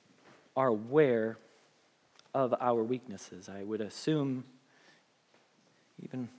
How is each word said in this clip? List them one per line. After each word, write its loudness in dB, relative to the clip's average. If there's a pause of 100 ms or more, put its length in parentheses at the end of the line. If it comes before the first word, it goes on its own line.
(560)
are 4
aware 4 (960)
of 2
our 2
weaknesses. -8
I -10
would -4
assume -2 (1600)
even -10